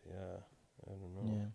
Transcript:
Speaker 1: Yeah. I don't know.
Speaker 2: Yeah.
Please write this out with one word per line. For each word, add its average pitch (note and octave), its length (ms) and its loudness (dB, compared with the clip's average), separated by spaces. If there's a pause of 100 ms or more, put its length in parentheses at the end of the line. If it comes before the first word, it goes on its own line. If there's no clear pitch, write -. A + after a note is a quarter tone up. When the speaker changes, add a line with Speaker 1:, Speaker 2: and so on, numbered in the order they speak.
Speaker 1:
Yeah. F2+ 280 -2 (500)
I - 40 -4
don't F#2+ 240 -4
know. G#2+ 220 4
Speaker 2:
Yeah. G#2 180 4